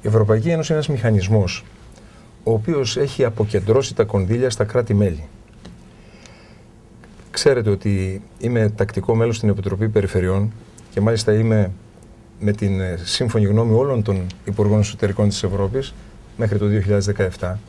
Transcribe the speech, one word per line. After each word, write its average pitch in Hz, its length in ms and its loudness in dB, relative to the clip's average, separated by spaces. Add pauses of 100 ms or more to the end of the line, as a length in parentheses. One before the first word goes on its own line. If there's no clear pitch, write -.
Η - 60 -4
Ευρωπαϊκή 110 420 2
Ένωση 160 220 0
είναι 156 100 0
ένας 147 140 -2
μηχανισμός 104 680 2 (760)
ο 110 80 0
οποίος 117 460 -2
έχει 139 280 0
αποκεντρώσει 110 680 0
τα 113 80 2
κονδύλια 107 460 0
στα 113 140 -2
κράτη-μέλη. 101 600 0 (2000)
Ξέρετε 123 380 2
ότι 95 520 -2 (180)
είμαι 113 360 0
τακτικό 101 400 -2
μέλος 117 200 2
στην 104 140 0
Επιτροπή 98 400 -2
Περιφερειών 98 600 0 (420)
και 98 80 -2
μάλιστα 110 320 2
είμαι 107 380 2 (680)
με 104 120 0
την, 98 300 0
ε, 90 220 -4
σύμφωνη 110 420 0
γνώμη 110 280 2
όλων 123 300 2
των 95 220 -2 (200)
Υπουργών 104 340 2
Εσωτερικών 104 500 0
της - 140 -4
Ευρώπης 98 500 -2 (440)
μέχρι 107 200 -2
το 101 80 0
δύο 104 160 2
χιλιάδες 98 240 0
δεκαεπτά. 95 640 -4